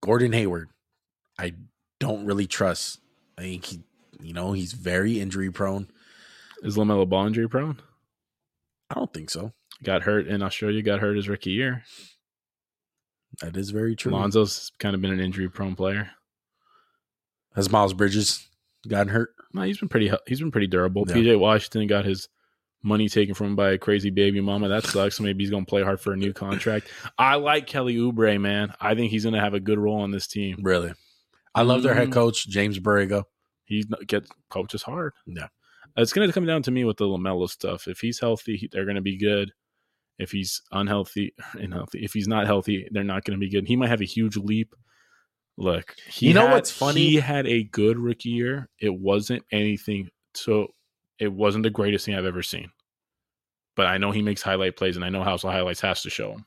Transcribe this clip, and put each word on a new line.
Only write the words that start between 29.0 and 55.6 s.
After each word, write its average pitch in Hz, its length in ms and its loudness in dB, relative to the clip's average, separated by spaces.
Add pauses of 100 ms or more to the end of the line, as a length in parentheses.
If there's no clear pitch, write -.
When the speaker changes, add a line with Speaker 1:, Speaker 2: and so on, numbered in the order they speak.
Speaker 2:
he's 110 140 0
gonna 110 160 2
have 104 140 0
a 101 60 0
good 104 180 2
role 104 220 2
on 101 120 -2
this 98 140 -4
team. 98 360 -6
Speaker 1:
Really? 87 320 2 (600)
I 110 80 4
love 123 200 6
their 127 120 4
head 120 140 4
Speaker 2:
Mm. 127 60 -4
Speaker 1:
coach, 117 340 2
James 101 300 0
Borrego. 101 460 2 (400)
Speaker 2:
He 104 200 -4 (220)
gets 104 240 -2 (180)
coaches 101 340 -8
hard. 160 300 -8 (140)
Speaker 1:
Yeah. 85 220 -12 (480)
Speaker 2:
It's 113 180 2
gonna 196 180 4
come 180 140 0
down 160 160 0
to 127 80 -2
me 127 140 0
with 110 120 0
the 107 100 0
LaMelo 92 440 0
stuff. - 380 -6
If 92 120 -12
he's 117 200 -4
healthy, 113 360 -2
he, 90 160 -10
they're 98 140 -4
gonna 101 160 -4
be 95 160 -4
good. 101 340 0 (640)
If 92 120 -8
he's 98 320 -6 (100)
unhealthy, 101 640 -2 (100)
<laughs> - 100 -16
unhealthy, 92 500 -10
if 104 80 -8
he's 104 160 -4
not 107 180 0
healthy, 98 440 0
they're 101 140 -4
not 98 200 -4
gonna 98 140 -4
be 98 120 -4
good. 98 160 0
He 120 100 2
might 127 120 2
have 117 140 2
a 95 40 -2
huge 110 300 -2
leap. 107 380 -2 (840)
Look, 87 360 -2 (140)
he - 200 4
Speaker 1:
You 165 60 10
know 220 140 10
Speaker 2:
had, 269 40 8
Speaker 1:
what's - 180 4
funny? 143 300 2
Speaker 2:
he 151 160 6
had 143 300 0
a 117 180 2
good 110 340 2
rookie 120 300 -4
year. 120 400 -2 (100)
It 104 160 -2
wasn't 98 560 0
anything. 104 600 -2 (240)
So 107 340 0 (500)
it 104 140 -2
wasn't 104 320 2
the 113 60 4
greatest 104 340 0
thing 104 100 -4
I've 95 120 -2
ever 90 160 -4
seen. 87 280 -8 (1040)
But 95 120 4
I 92 120 2
know 101 120 0
he 104 120 0
makes 104 200 0
highlight 95 340 0
plays, 92 200 0
and 87 80 -4
I 90 40 -4
know 95 140 -2
House 95 220 -2
of 95 80 -2
Highlights 92 280 -2